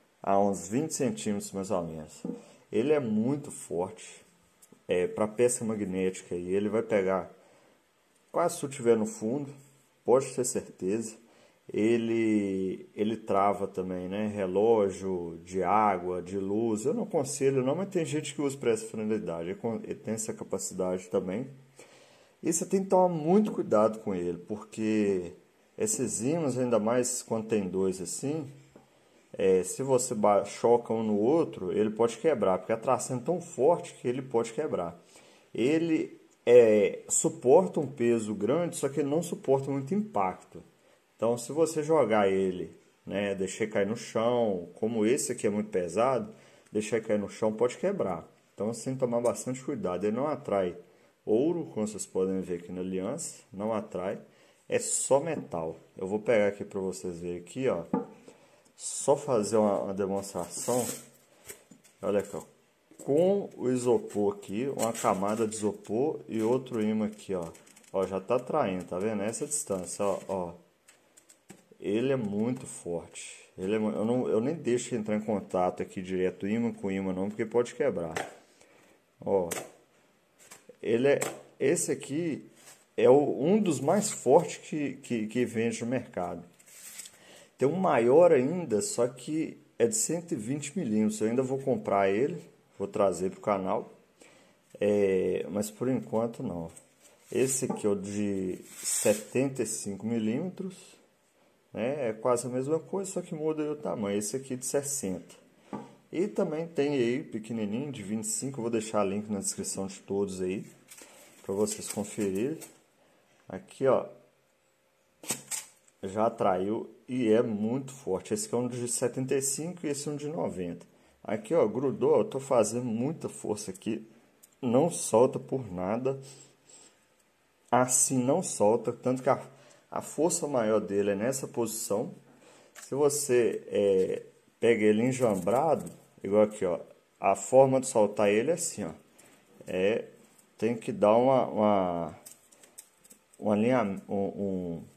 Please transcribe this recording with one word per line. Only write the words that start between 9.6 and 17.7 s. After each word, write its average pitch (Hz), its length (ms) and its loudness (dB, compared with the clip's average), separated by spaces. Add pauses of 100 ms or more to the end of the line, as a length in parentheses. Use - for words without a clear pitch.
pode 131 280 4
ter 123 120 -2
certeza. 107 720 -4 (560)
Ele, 107 1200 0
ele 107 220 -2
trava 101 500 2
também, 92 420 -6
né? 104 200 -4
Relógio 95 1160 2
de 92 180 -2
água, 90 580 2
de 92 180 -6
luz. 107 460 -2
Eu 143 80 0
não 240 120 -4
aconselho 135 600 0
não, 135 100 0